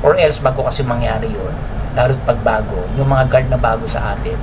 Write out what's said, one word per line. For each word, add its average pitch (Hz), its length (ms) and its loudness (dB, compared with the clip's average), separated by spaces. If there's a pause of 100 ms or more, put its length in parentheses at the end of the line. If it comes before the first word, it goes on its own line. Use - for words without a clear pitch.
Or 156 100 6
else, 156 240 4
bago 135 240 0
kasi 131 220 -2
mangyari 113 480 -2
yun, - 220 -4 (420)
lalo't 131 260 2
pagbago, 110 600 0 (100)
yung 135 140 2
mga 131 180 4
guard 131 220 2
na 127 100 0
bago 113 300 0
sa 107 240 -2
atin 113 300 -4